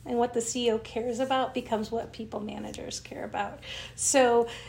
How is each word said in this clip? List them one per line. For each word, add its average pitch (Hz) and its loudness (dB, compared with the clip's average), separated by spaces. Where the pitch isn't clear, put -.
and 247 -2
what 240 4
the 233 0
C 240 0
E - 6
O 220 2
cares 226 -4
about 262 2
becomes 220 -2
what 226 -4
people 214 -8
managers 214 -8
care - -10
about. 202 -6
So 240 6